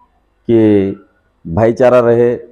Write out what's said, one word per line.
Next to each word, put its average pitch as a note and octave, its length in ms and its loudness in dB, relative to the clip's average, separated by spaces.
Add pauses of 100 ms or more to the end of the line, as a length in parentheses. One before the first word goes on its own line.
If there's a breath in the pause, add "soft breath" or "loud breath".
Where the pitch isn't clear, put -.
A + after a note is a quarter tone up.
(500)
कि G#2+ 420 2 (560)
भाईचारा A#2 520 0
रहे, A#2+ 360 0 (160)